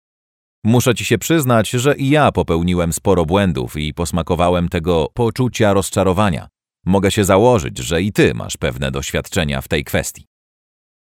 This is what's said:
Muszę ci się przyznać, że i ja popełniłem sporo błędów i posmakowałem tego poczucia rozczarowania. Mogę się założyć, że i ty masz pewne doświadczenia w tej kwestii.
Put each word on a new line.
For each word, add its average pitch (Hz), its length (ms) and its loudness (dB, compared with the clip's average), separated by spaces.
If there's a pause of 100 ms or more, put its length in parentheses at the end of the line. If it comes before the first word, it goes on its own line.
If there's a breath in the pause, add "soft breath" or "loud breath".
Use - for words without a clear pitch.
(640)
Muszę 117 320 4
ci 104 100 -8
się 117 120 2
przyznać, 127 520 0
że 127 280 0
i 135 120 -2
ja 139 220 4
popełniłem 85 640 0
sporo 90 320 0
błędów 80 520 0
i 76 160 -4
posmakowałem 87 760 0
tego 82 440 0
poczucia 117 600 0
rozczarowania. 95 760 0 (380)
Mogę 95 260 2
się 104 120 0
założyć, 95 540 4
że 71 240 -2
i 104 100 -2
ty 104 220 2
masz 50 240 -10
pewne 67 340 -4
doświadczenia 69 720 -4
w - 60 -14
tej 76 160 -2
kwestii. - 420 -6 (920)